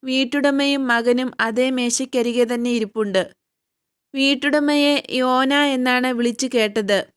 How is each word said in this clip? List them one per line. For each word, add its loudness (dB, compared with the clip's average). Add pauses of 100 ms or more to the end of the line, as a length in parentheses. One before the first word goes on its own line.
വീട്ടുടമയും 0
മകനും 0
അതേ 0
മേശയ്ക്കരികെ 0
തന്നെ -4
ഇരിപ്പുണ്ട്. -2 (800)
വീട്ടുടമയെ 2
യോന 0
എന്നാണ് 0
വിളിച്ചു -2
കേട്ടത്. 0